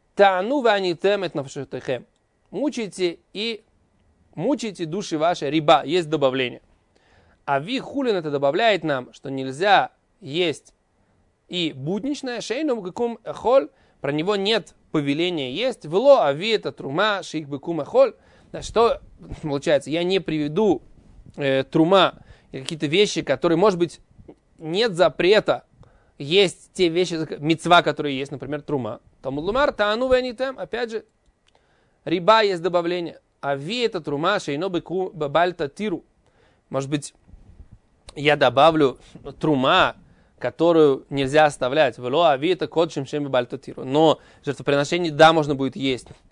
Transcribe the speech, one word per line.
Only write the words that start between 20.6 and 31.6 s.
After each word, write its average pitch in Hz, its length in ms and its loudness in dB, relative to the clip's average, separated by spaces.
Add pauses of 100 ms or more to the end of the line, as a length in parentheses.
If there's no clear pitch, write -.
э, 135 280 0
трума, 165 500 4 (380)
или 135 100 -12
какие-то 151 240 -6
вещи, 175 340 0
которые, 165 380 0
может 185 200 2
быть, 170 220 -4 (560)
нет 180 380 -4
запрета 170 680 2 (520)
есть 170 560 0
те 180 160 2
вещи, 170 260 0
зак-, 160 260 -6
мицва, 165 420 2
которые 147 360 -4
есть, 135 140 -8
например, 143 300 -10
трума. 123 380 -6 (200)
Талмуд 139 240 -8
Лумар, 254 280 0
таану 220 380 -2
венитем, 254 480 -2
опять 220 320 -8
же, 220 140 -8 (1000)